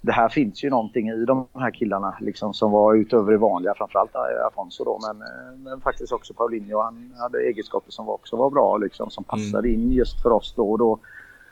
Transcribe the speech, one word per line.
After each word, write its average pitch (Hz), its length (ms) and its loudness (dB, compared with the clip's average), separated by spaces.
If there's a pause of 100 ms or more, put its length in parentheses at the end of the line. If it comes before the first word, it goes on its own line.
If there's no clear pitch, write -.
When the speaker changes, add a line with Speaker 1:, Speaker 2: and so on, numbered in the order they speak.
Speaker 1:
det - 120 0
här 113 160 4
finns 113 360 -2
ju 139 60 0
någonting 110 380 -2
i 113 160 -2
de 131 300 0
här 127 160 -2
killarna 98 500 -4
liksom, 107 340 -6
som 107 180 2
var 107 220 8
utöver 107 380 4
det 107 60 6
vanliga, 98 360 2
framförallt, 104 400 -2
eh, 123 320 -2
Afonso 101 380 -6
då, 113 220 -2
men, 107 160 -10
eh, 127 360 -16
men 135 220 -12
faktiskt 131 320 -4
också - 220 -8
Paulinho. 107 460 -2
Han 117 380 -6
hade 120 240 -4
egenskaper 107 500 -4
som 110 140 -12
var, 104 80 -4
också - 220 -10
var 135 140 2
bra, 110 260 4
liksom, 107 340 -4
som - 220 -12
Speaker 2:
Mm. 107 140 -4
Speaker 1:
passade 104 240 -2
in 117 220 2
just 123 300 2
för 123 100 4
oss 104 240 0
då 107 160 0
och 110 60 0
då. 113 200 2 (520)